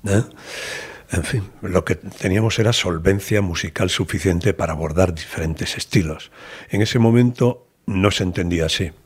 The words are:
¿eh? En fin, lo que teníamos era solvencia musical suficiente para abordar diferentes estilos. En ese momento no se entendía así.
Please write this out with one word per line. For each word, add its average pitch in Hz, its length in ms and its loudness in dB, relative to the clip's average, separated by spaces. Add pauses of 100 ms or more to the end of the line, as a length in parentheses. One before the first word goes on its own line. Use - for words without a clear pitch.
¿eh? 101 160 2 (840)
En 87 140 -2
fin, 107 200 -2 (180)
lo 90 240 0
que - 100 0
teníamos 101 640 0
era 117 140 4
solvencia 95 680 0
musical 90 480 -2
suficiente 92 640 0
para 80 200 -2
abordar 82 400 0
diferentes 80 640 -6
estilos. - 540 -2 (380)
En 101 120 0
ese 113 180 2
momento 120 680 4 (180)
no 98 260 2
se - 120 -2
entendía 87 420 0
así. 80 260 -2 (140)